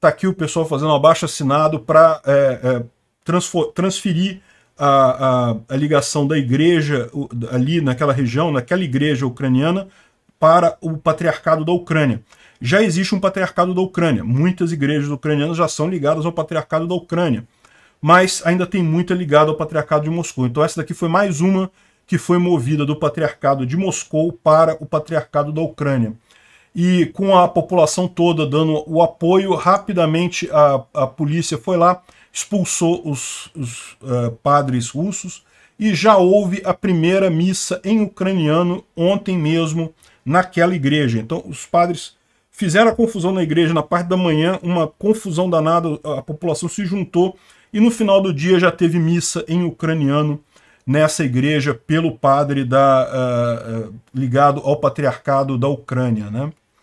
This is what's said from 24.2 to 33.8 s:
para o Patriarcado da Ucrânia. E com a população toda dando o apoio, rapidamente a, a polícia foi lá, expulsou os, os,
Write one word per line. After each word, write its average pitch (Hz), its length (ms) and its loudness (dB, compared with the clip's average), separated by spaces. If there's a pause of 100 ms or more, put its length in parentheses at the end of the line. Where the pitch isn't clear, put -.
para 160 480 2
o 147 60 -12
Patriarcado 151 640 -4
da 156 80 -4
Ucrânia. 139 520 -2 (600)
E 175 320 2
com 196 300 0
a 175 120 6
população 175 580 0
toda 170 400 0
dando 151 400 0
o 165 160 2
apoio, 185 520 0
rapidamente 175 1000 0
a, 143 320 4 (100)
a 143 120 0
polícia 151 520 -4
foi 185 180 -2
lá, 180 260 2 (300)
expulsou 175 720 -2
os, - 520 -10
os, 123 460 -12